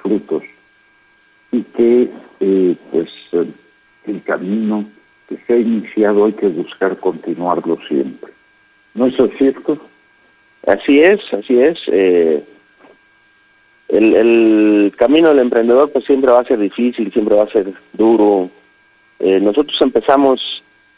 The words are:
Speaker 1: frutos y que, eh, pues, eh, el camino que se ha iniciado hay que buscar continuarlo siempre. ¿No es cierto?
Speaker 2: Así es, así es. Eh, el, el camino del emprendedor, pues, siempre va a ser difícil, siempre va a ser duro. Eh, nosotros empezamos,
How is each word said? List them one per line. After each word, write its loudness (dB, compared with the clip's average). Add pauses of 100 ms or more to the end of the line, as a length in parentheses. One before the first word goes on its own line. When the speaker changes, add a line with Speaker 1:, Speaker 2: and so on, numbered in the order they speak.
Speaker 1:
frutos -6 (1080)
y -2
que, 0 (300)
eh, 0 (160)
pues, -4 (240)
eh, -2 (640)
el -10
camino -4 (460)
que -12
se 0
ha 2
iniciado 0
hay 0
que -4
buscar -4
continuarlo -4 (100)
siempre. -6 (640)
¿No 0
es -2 (220)
cierto? -2 (880)
Speaker 2:
Así 2
es, 4 (100)
así -2
es. 2 (100)
Eh, 0 (1400)
el, 2
el 2
camino 4
del 4
emprendedor, 2
pues, -4
siempre 2
va 4
a -6
ser -2
difícil, -4
siempre -2
va 2
a -6
ser -2 (220)
duro. 2 (680)
Eh, 2
nosotros -2
empezamos, 0 (340)